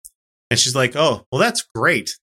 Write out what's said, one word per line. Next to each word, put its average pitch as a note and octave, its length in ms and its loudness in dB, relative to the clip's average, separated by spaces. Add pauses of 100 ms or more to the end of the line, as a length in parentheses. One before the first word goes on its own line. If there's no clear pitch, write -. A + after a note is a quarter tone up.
(520)
And A2+ 60 0
she's B2 160 0
like, B2+ 220 0
"Oh, C#3+ 340 0
well, C3 100 -4
that's A#3 220 0 (120)
great. A#2+ 480 -2